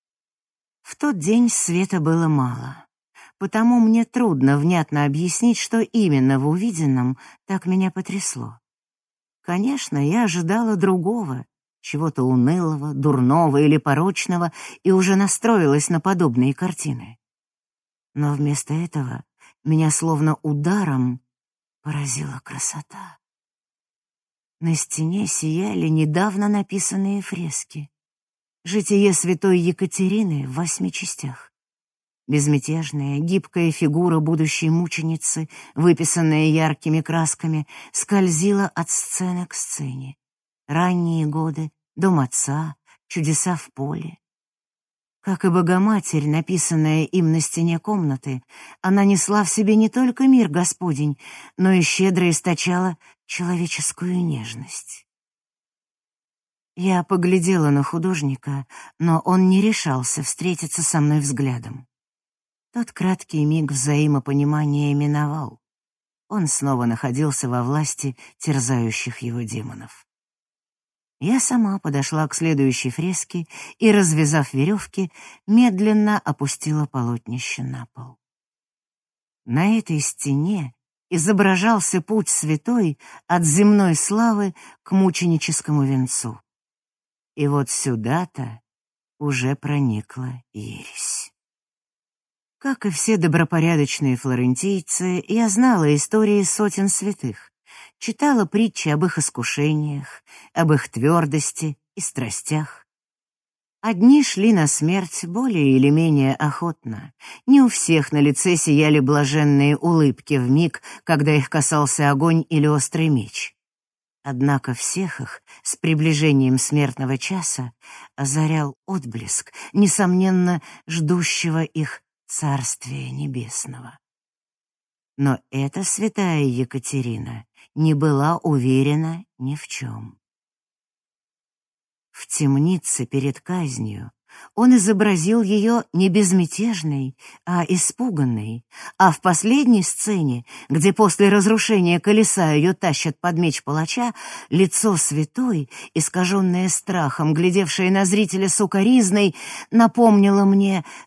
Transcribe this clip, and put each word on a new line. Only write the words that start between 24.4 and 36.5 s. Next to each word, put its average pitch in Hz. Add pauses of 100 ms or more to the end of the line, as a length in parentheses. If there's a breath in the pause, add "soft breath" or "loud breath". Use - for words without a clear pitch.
На 165
стене 170
сияли 170
недавно 175
написанные 196
фрески. 160 (760)
Житие 202
святой 180
Екатерины 185
в 131
восьми 170
частях. - (760)
Безмятежная, 147
гибкая 170
фигура 160
будущей 156
мученицы, 160 (260 loud breath)
выписанная 160
яркими 156